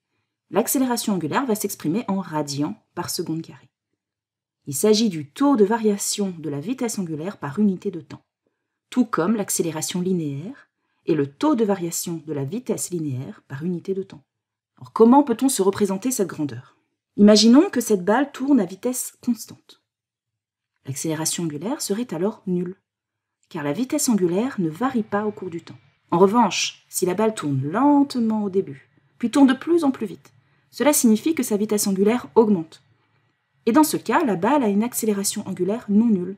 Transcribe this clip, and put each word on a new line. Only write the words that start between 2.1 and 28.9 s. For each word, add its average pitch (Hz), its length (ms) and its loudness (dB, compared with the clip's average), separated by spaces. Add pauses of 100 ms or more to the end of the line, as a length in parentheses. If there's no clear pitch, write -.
radians 151 540 -6 (200)
par - 160 -6
seconde 160 320 -6
carrée. - 260 -20 (1000)
Il 143 80 -8
s'agit 214 340 2
du 156 220 -8
taux 277 260 2
de 208 80 4
variation 202 720 -2
de 151 120 -8
la 143 100 -6
vitesse 226 380 -6
angulaire 165 380 -8
par 143 220 -8
unité 202 320 0
de 170 100 -10
temps, - 240 -18 (680)
tout 247 140 -2
comme 208 320 -2
l'accélération 170 640 -4
linéaire 175 680 -6 (380)
et 170 80 2
le 143 120 0
taux 294 280 0
de 226 100 0
variation 175 600 -4
de 156 60 -8
la 143 120 -4
vitesse 196 460 -6
linéaire 156 580 -8
par 143 160 -10
unité 180 300 -6
de 190 80 -4
temps. 160 220 -20 (540)
Alors, - 140 -18
comment 240 300 8
peut-on 254 260 0
se 262 140 0
représenter 196 480 0
cette 202 180 -2
grandeur ? - 480 -8 (400)
Imaginons 220 540 8
que 262 100 -2
cette 196 240 0
balle 240 280 0
tourne 277 260 2
à 202 60 2
vitesse 190 580 -6
constante. - 600 -8 (1040)
L'accélération 160 580 -4
angulaire 165 380 -6
serait 226 320 -4
alors 185 320 -4
nulle, 180 300 -4 (720)
car 151 160 -6
la 143 80 0
vitesse 262 360 -2
angulaire 196 500 2
ne 165 120 0
varie 233 320 -2
pas 208 240 -4
au 214 40 -2
cours 190 200 -10
du 165 100 -10
temps. - 180 -18 (320)
En 175 80 2
revanche, 196 680 2
si - 160 -4
la 180 100 0
balle 214 200 0
tourne 143 280 -2
lentement 226 840 2
au 202 60 -4
début, 175 400 -4 (280)